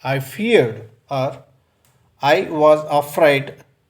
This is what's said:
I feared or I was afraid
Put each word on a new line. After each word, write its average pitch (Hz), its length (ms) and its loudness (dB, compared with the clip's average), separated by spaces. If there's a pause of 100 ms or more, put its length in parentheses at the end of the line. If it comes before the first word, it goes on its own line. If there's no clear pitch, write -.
I 135 120 -4
feared 156 580 0 (360)
or 135 180 -4 (920)
I 151 220 2
was 151 340 2
afraid 147 680 0 (460)